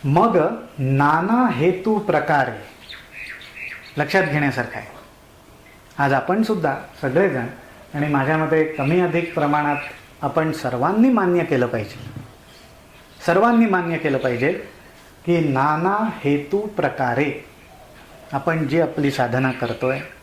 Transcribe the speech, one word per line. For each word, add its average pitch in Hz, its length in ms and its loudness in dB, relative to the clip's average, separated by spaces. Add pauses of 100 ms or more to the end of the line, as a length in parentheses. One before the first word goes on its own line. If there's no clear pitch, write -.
मग 180 340 4 (400)
नाना 156 760 2
हेतू 185 440 2
प्रकारे, 147 640 0 (1300)
लक्षात 147 260 2
घेण्यासारखं 143 540 -2
आहे. 107 100 -12 (1120)
आज 139 140 2
आपण 180 300 0
सुद्धा 165 340 0 (260)
सगळेजण, 139 440 0 (480)
आणि 147 140 -2
माझ्या 143 280 2
मते 156 280 2
कमी 156 360 0
अधिक 170 340 0
प्रमाणात 147 420 0 (460)
आपण 156 300 0
सर्वांनी 156 560 2
मान्य 180 360 2
केलं 127 220 2
पाहिजे, - 440 -6 (1160)
सर्वांनी 226 400 4
मान्य 170 300 0
केलं 139 220 0
पाहिजे 131 340 0 (760)
की 170 220 2
नाना 156 500 2 (140)
हेतू 143 540 -2
प्रकारे 135 800 -2 (880)
आपण 151 360 -2
जी 156 120 2
आपली 151 300 0
साधना 127 400 0
करतोय 127 500 -4 (220)